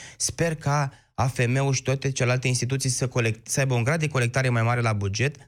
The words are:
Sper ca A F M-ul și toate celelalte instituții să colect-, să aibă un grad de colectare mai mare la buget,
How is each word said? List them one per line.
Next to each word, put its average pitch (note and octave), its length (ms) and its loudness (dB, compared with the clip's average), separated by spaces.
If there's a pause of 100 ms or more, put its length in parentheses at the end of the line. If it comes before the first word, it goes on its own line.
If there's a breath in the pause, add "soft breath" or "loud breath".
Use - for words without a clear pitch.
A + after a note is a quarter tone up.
(160 loud breath)
Sper - 380 -2
ca C#3+ 380 0 (220 loud breath)
A A#2+ 120 0
F B2+ 200 0
M-ul C3+ 260 2
și B2+ 100 0
toate C3+ 280 -2
celelalte B2+ 380 0
instituții C3 420 0
să B2 180 -2
colect-, A#2 400 -2
să - 120 0
aibă C3+ 140 2
un A#2+ 100 2
grad D#3 160 2
de D3+ 80 0
colectare C3 400 0
mai A#2+ 140 2
mare A#2+ 180 2
la A#2 120 2
buget, G#2 440 -2 (120)